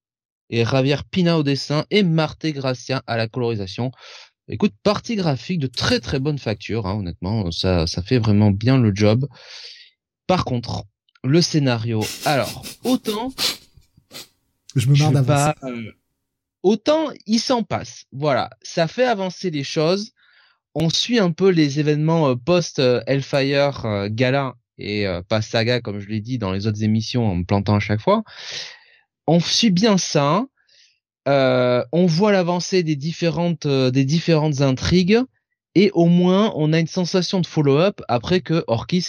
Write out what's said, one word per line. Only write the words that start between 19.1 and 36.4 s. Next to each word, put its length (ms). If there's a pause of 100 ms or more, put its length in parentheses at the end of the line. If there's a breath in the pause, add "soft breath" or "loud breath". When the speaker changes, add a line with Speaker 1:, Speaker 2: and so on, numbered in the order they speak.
Speaker 1:
les 120
choses. 480 (640 soft breath)
On 160
suit 300
un 100
peu 200
les 280
événements, 520
euh, 40
post, 460
euh, 260
Hellfire, 760
euh, 260
Gala 460 (220)
et, 280
euh, 140
pas 220
Saga, 400
comme 180
je 80
l'ai 140
dit 160
dans 140
les 140
autres 160
émissions 440
en 80
me 100
plantant 300
à 60
chaque 200
fois. 220 (1040 loud breath)
On 140
suit 300
bien 280
ça. 480 (840 soft breath)
Euh, 640
on 140
voit 260
l'avancée 500
des 140
différentes, 720
euh, 240
des 160
différentes 560
intrigues. 560 (580)
Et 160
au 140
moins, 500